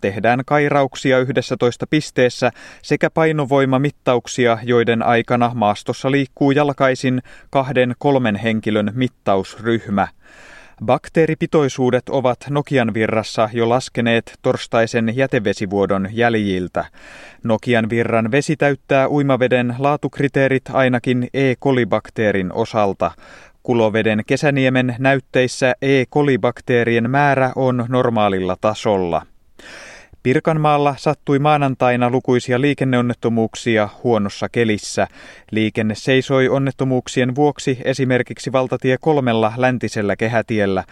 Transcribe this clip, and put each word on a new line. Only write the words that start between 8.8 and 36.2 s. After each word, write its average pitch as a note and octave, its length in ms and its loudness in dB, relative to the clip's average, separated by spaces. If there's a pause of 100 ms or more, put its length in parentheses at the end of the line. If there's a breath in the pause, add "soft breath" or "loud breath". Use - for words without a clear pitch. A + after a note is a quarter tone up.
mittausryhmä. G#2+ 1120 -2 (760 loud breath)
Bakteeripitoisuudet C#3 1200 0
ovat B2 300 0 (120)
Nokian C3 440 0
virrassa A2 580 0
jo A#2 160 0
laskeneet A#2 640 0 (100)
torstaisen A#2 720 0
jätevesivuodon G2+ 960 0
jäljiltä. G#2 720 -2 (600 loud breath)
Nokian A2+ 460 0
virran A2+ 400 0
vesi D3 260 0
täyttää C#3 520 0
uimaveden B2+ 680 0
laatukriteerit C#3 960 0
ainakin B2 600 0
E. C3 200 0
coli-bakteerin G#2+ 1000 0
osalta. G2+ 580 0 (520 loud breath)
Kuloveden A2 640 0
Kesäniemen C3 720 0
näytteissä C3 840 0
E. C3+ 220 2 (100)
coli-bakteerien A#2+ 960 0
määrä C3+ 460 2
on B2 320 0
normaalilla G#2 720 0
tasolla. F#2+ 640 0 (1000 loud breath)
Pirkanmaalla D3 760 2
sattui C#3+ 400 -2
maanantaina C3 720 2
lukuisia B2 500 0
liikenneonnettomuuksia A#2+ 1300 0 (160)
huonossa G#2 440 -2
kelissä. G#2+ 580 -2 (440 loud breath)
Liikenne A2 440 -2
seisoi C3 540 0